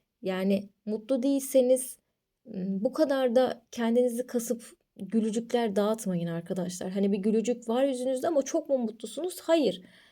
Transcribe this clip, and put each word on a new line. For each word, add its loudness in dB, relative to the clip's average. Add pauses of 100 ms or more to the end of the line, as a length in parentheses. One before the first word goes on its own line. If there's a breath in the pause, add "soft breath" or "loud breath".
(220 soft breath)
Yani 0 (180)
mutlu -2
değilseniz, 2 (480)
ıı, -16
bu -2
kadar 2
da 2
kendinizi 0
kasıp -6 (240)
gülücükler -2
dağıtmayın 0
arkadaşlar. -6
Hani 0
bir 0
gülücük 0
var 2
yüzünüzde -2
ama 2
çok -2
mu 2
mutlusunuz? -6
Hayır. 2 (300 loud breath)